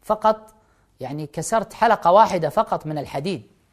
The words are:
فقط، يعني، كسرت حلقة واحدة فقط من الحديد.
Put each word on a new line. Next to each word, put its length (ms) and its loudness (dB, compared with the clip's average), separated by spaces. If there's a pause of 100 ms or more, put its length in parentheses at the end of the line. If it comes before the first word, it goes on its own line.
فقط، 540 -2 (440)
يعني، 280 -10
كسرت 460 -4
حلقة 380 2
واحدة 380 4
فقط 360 -2
من 120 -6
الحديد. 540 -8 (220)